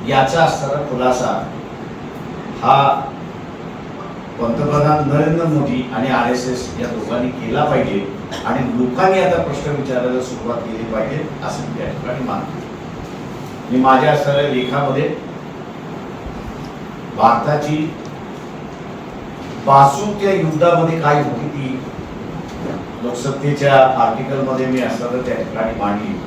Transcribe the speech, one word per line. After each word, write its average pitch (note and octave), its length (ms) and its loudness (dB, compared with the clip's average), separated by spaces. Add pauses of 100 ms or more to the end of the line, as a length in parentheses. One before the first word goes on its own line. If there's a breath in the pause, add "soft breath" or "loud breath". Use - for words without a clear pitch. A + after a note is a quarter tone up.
(100)
याचा - 340 4
असणारा - 380 0
खुलासा B2+ 480 2 (1300)
हा - 320 6 (1500)
पंतप्रधान C#3+ 680 2
नरेंद्र D#3+ 360 4
मोदी B2+ 500 2
आणि C3+ 140 0
आरएसएस B2 600 0 (120)
या A2+ 60 -2
दोघांनी A#2 420 -2
केला B2 360 0
पाहिजे A#2 420 2 (400)
आणि - 140 0 (180)
लोकांनी F#3+ 420 4
आता E3 220 4
प्रश्न C#3+ 280 -2
विचारायला B2+ 500 0
सुरुवात A#2 360 -4
केली A2+ 360 -6
पाहिजे, A2 320 -2 (220)
असं - 160 -4
मी - 160 -6
त्या C3 80 -4
ठिकाणी B2+ 380 -4
मानतो. - 380 -6 (1080)
मी B2+ 100 4
माझ्या C3+ 320 8
असणाऱ्या C#3+ 380 4
लेखामध्ये C#3 680 0 (2000)
भारताची D3+ 760 2 (1700)
बाजू G3+ 540 6
त्या G3 120 4
युद्धामध्ये E3 680 4
काय D3 220 4
होती, C#3+ 260 -2
ती C3+ 320 -4 (1200)
लोकसत्तेच्या C#3 720 2 (280)
आर्टिकलमध्ये C3 640 0
मी B2+ 160 2
असणारं A#2+ 380 -2
त्या A#2+ 140 -2
ठिकाणी A2 460 -2
मांडली. G#2 340 -2 (120)